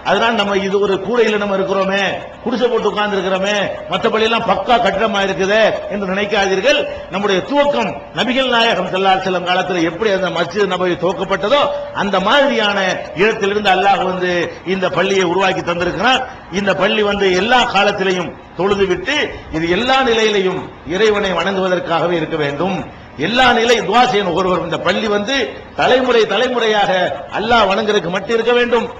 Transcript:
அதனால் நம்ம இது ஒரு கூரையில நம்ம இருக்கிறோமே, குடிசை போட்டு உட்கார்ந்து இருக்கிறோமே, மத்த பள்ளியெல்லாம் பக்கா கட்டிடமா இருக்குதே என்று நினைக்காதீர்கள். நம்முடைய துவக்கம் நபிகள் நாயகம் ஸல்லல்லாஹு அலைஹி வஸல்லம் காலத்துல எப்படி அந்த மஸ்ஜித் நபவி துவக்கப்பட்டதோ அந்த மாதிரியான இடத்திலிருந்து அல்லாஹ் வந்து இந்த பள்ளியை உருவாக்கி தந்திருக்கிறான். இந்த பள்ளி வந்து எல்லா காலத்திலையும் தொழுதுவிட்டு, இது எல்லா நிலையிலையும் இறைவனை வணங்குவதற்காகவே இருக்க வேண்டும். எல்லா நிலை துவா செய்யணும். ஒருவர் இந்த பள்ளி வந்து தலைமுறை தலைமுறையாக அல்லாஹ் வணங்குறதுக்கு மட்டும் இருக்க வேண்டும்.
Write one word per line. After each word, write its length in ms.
அதனால் 300
நம்ம 220
இது 240
ஒரு 140
கூரையில 420
நம்ம 200
இருக்கிறோமே, 460
குடிசை 260
போட்டு 220
உட்கார்ந்து 260
இருக்கிறோமே, 520
மத்த 100
பள்ளியெல்லாம் 460
பக்கா 320
கட்டிடமா 400
இருக்குதே 520
என்று 240
நினைக்காதீர்கள். 760
நம்முடைய 300
துவக்கம் 640
நபிகள் 340
நாயகம் 380
ஸல்லல்லாஹு 220
அலைஹி 120
வஸல்லம் 280
காலத்துல 340
எப்படி 280
அந்த 180
மஸ்ஜித் 380
நபவி 280
துவக்கப்பட்டதோ 720
அந்த 260
மாதிரியான 760
இடத்திலிருந்து 560
அல்லாஹ் 340
வந்து 480
இந்த 220
பள்ளியை 340
உருவாக்கி 380
தந்திருக்கிறான். 800
இந்த 220
பள்ளி 280
வந்து 300
எல்லா 420
காலத்திலையும் 600
தொழுதுவிட்டு, 720
இது 180
எல்லா 320
நிலையிலையும் 680
இறைவனை 460
வணங்குவதற்காகவே 760
இருக்க 260
வேண்டும். 540
எல்லா 360
நிலை 280
துவா 240
செய்யணும். 280
ஒருவர் 280
இந்த 180
பள்ளி 280
வந்து 440
தலைமுறை 500
தலைமுறையாக 960
அல்லாஹ் 380
வணங்குறதுக்கு 420
மட்டும் 240
இருக்க 180
வேண்டும். 360